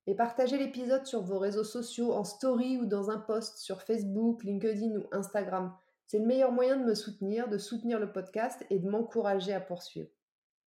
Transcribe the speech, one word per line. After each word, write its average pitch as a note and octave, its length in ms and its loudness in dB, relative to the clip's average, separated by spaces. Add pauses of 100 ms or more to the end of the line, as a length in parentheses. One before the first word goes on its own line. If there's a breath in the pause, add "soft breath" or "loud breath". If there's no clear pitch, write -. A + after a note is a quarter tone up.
et G3 80 2
partagez A#3+ 440 2
l'épisode C4 500 0
sur A3+ 140 -2
vos F#3+ 180 -2
réseaux G3+ 240 0
sociaux, A#3 480 -2
en G3+ 140 0
story B3+ 520 0
ou A#3+ 80 0
dans G3+ 240 0
un A3 80 -2
post A3+ 420 -4
sur F#3+ 220 -8
Facebook, A3+ 600 0
LinkedIn G#3 540 0
ou - 160 -4
Instagram. F#3 600 -2 (320 soft breath)
C'est G#3+ 140 0
le G#3+ 60 2
meilleur C4 260 6
moyen B3+ 240 4
de C4+ 80 2
me A#3 100 4
soutenir, G#3 540 -2
de G#3 100 -2
soutenir A#3 400 -2
le G#3 140 -2
podcast G#3+ 580 -4
et G3 100 4
de F3+ 100 0
m'encourager G3+ 640 0
à F#3+ 80 -2
poursuivre. F3 480 -10 (580)